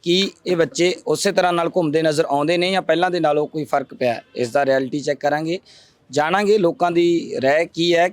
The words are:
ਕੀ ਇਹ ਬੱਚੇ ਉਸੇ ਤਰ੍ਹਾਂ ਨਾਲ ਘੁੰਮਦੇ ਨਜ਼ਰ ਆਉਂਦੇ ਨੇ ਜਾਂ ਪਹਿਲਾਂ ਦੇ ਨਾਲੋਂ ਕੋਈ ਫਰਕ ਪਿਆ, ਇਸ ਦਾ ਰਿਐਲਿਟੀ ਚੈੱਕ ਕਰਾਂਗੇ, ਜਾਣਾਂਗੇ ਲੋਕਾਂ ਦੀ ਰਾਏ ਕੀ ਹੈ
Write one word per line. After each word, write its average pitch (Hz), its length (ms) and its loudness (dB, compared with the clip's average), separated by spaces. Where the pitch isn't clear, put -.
ਕੀ 185 280 2
ਇਹ 180 100 0
ਬੱਚੇ 170 400 0
ਉਸੇ 165 260 0
ਤਰ੍ਹਾਂ 180 200 2
ਨਾਲ 170 160 0
ਘੁੰਮਦੇ 160 340 0
ਨਜ਼ਰ 156 220 2
ਆਉਂਦੇ 151 340 0
ਨੇ 180 140 0
ਜਾਂ 185 100 0
ਪਹਿਲਾਂ 170 280 0
ਦੇ 175 100 -2
ਨਾਲੋਂ 151 260 0
ਕੋਈ 156 180 -8
ਫਰਕ 139 300 -4
ਪਿਆ, 120 280 -2
ਇਸ 120 140 -4
ਦਾ 139 160 0
ਰਿਐਲਿਟੀ 135 340 -2
ਚੈੱਕ 139 200 -4
ਕਰਾਂਗੇ, 160 380 -2
ਜਾਣਾਂਗੇ 190 480 2
ਲੋਕਾਂ 175 320 0
ਦੀ 170 520 0
ਰਾਏ 151 240 2
ਕੀ 170 280 -2
ਹੈ 175 180 2